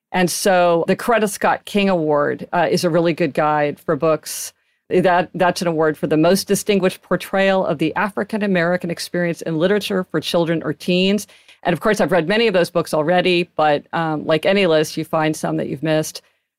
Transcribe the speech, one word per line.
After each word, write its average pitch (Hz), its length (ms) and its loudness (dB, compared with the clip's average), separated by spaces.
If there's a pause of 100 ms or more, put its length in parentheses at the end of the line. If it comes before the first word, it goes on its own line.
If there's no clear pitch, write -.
(120)
And 180 180 0
so 175 560 2
the 190 80 2
Coretta 214 340 0
Scott - 360 -2
King 202 240 0
Award, 147 640 0
uh, 170 180 2
is 175 140 0
a 175 60 2
really 170 240 2
good 156 200 -2
guide 151 460 0
for 160 160 -2
books. - 560 -2 (380)
That, 180 440 2
that's 180 280 0
an 175 40 -2
award 156 320 0
for - 80 -4
the 156 120 0
most 175 280 4
distinguished 190 560 0
portrayal 190 640 0
of 156 120 -2
the 160 180 0
African-American 196 920 -2
experience 170 520 -4
in 160 160 -4
literature 190 460 0
for 156 160 -4
children 165 420 -2
or 156 100 -4
teens. 190 540 0 (380)
And - 80 0
of - 80 -4
course, 214 200 0
I've 170 120 2
read 165 160 2
many 220 180 2
of 202 80 0
those 165 160 2
books 170 240 -2
already, 175 500 2 (120)
but, 151 360 2
um, 160 320 -4
like 156 220 0
any 196 200 2
list, 156 300 2
you 156 80 -6
find 156 300 -2
some 160 220 -4
that 147 120 -4
you've 131 140 -8
missed. 156 400 -2 (360)